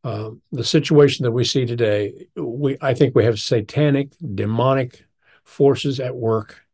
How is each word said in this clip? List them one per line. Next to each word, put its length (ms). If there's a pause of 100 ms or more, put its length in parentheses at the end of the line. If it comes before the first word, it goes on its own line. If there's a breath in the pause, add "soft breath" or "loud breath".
uh, 260 (220)
the 120
situation 600
that 80
we 100
see 240
today, 720
we, 440
I 140
think 220
we 80
have 160
satanic, 720 (260)
demonic 680 (380 soft breath)
forces 560
at 160
work. 460 (140)